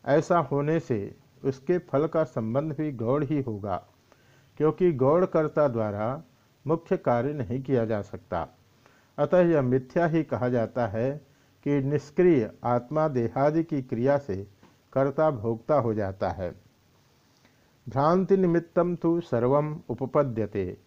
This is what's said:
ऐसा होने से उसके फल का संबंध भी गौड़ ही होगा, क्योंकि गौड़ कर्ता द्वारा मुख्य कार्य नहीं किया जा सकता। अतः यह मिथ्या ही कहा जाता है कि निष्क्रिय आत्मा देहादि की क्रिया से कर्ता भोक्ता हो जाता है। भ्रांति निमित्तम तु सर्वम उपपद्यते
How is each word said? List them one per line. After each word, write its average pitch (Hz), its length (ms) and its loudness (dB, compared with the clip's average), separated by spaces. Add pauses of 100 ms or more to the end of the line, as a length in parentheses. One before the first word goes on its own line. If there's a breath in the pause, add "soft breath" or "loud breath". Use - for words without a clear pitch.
ऐसा 156 380 2
होने 147 400 -2
से 120 160 -4 (460)
उसके 139 380 -2
फल 147 260 -2
का 156 180 0
संबंध 135 480 -4
भी 156 200 -4
गौड़ 123 300 -2
ही 143 180 -2
होगा, 104 340 -6 (840 soft breath)
क्योंकि 160 340 2
गौड़ 143 340 4
कर्ता 156 420 0
द्वारा 110 540 -4 (420 soft breath)
मुख्य 165 340 -2
कार्य 127 340 0
नहीं 127 300 -6
किया 127 220 2
जा 107 180 -2
सकता। 87 440 -8 (680 soft breath)
अतः 147 260 2
यह 160 200 4
मिथ्या 131 440 0
ही 160 180 0
कहा 123 240 -2
जाता 120 400 0
है 117 220 -2 (540 soft breath)
कि 143 180 2
निष्क्रिय 143 680 2 (160)
आत्मा 123 440 0
देहादि 139 540 0
की 151 200 -4
क्रिया 127 360 0
से 101 160 -6 (580 soft breath)
कर्ता 143 380 2
भोक्ता 117 460 -2
हो 113 160 0
जाता 98 380 -2
है। 90 200 -6 (1400 soft breath)
भ्रांति 170 500 2
निमित्तम 175 580 0
तु 170 260 0
सर्वम 139 520 0 (160)
उपपद्यते 113 760 -2 (220)